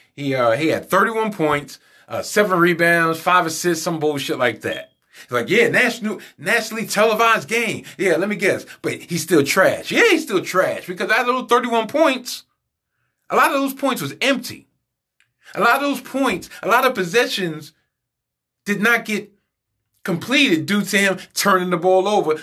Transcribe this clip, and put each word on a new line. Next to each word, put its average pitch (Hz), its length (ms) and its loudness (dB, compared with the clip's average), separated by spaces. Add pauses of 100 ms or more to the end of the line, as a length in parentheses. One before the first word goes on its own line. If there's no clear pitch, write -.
(160)
he, 139 180 -2
uh, 123 180 2
he 151 180 0
had 107 200 -2
thirty-one 214 440 0
points, 147 460 -2 (280)
uh, 113 140 -8
seven 196 380 0
rebounds, 170 600 2
five 180 260 2
assists, 165 380 -2
some 165 160 -4
bullshit 147 380 -2
like 117 240 0
that. - 320 -8 (300)
It's - 80 -18
like, 120 180 -2
yeah, 220 180 4
national, 214 540 -2 (160)
nationally 220 500 -4
televised 220 600 2
game. 214 380 -4 (120)
Yeah, 175 180 2
let 190 140 0
me 208 80 -4
guess. 165 280 -2 (160)
But 156 120 -4
he's - 280 -8
still 160 220 4
trash. 139 480 0
Yeah, 440 180 4
he's 349 140 2
still 185 180 -2
trash 147 460 -2
because 185 240 -4
out 240 160 2
of 247 80 0
those 254 140 -4
thirty-one 233 400 2
points, 285 560 0 (840)
a - 60 -2
lot 294 180 4
of 277 80 0
those 277 120 -2
points 262 280 -4
was 139 200 -6
empty. - 480 -4 (840)
A - 60 -6
lot 233 160 4
of 269 60 0
those 285 200 -2
points, 254 480 -2 (140)
a 180 60 -2
lot 247 160 4
of 247 100 2
possessions 185 760 -2 (920)
did 202 160 -4
not 226 240 2
get - 300 -6 (720)
completed 185 600 0
due 202 160 0
to 202 160 -2
him 196 200 2 (160)
turning 185 360 0
the 180 80 0
ball 185 300 2
over, 175 360 0